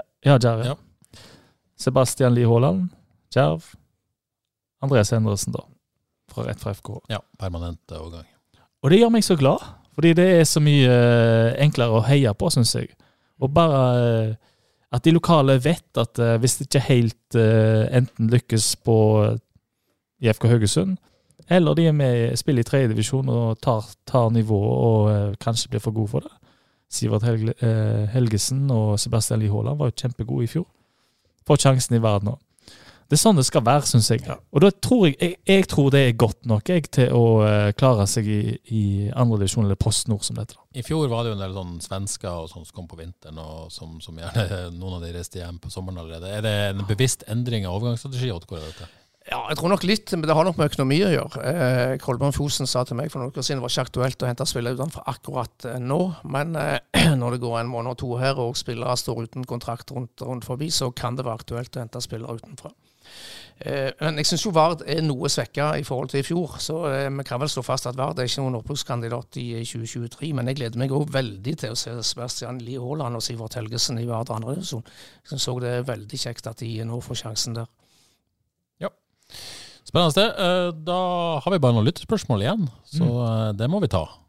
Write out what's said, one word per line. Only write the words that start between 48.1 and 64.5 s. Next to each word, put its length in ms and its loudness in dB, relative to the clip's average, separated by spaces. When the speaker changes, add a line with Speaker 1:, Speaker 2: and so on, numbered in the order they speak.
Speaker 2:
Odd, 160 -12
hvor 140 -12
er 80 -14
dette? 160 -18
Speaker 3:
Ja, 80 -6
jeg 80 -6
tror 160 -2
nok 160 0
litt, 240 0
men 160 -2
det 80 4
har 80 4
nok 160 -2
med 120 2
økonomi 340 0
å 80 2
gjøre. 340 -4
Eh, 460 0
Kolbjørn 320 -2
Fosen 320 -4
sa 160 -2
til 160 -8
meg 120 -6
for 100 -8
noen 100 -8
uker 140 -6
siden, 160 -4
det 60 -6
var 40 -6
ikke 140 -2
aktuelt 400 -4
å 20 -2
hente 220 -4
spillere 260 -4
utenfor 320 -8
akkurat, 460 -6
eh, 100 -8
nå, 200 -2
men, 320 -4
eh, 540 0
<clears throat> 80 0
når 160 -4
det 80 -8
går 160 -4
en 100 -6
måned 220 -6
og 80 -14
to 80 -6
her, 220 -2
og 180 -4
spillere 380 -6
står 320 -6
uten 180 -10
kontrakt 480 -10
rundt, 300 -12
rundt 240 -10
forbi, 240 -6
så 180 -2
kan 240 -6
det 120 -6
være 120 -8
aktuelt 380 -12
å 80 -8
hente 180 -12
spillere 380 -10
utenfra. 320 -20
Eh, 380 -6
men 180 -4
jeg 80 -2
synes 160 -2
jo 120 -4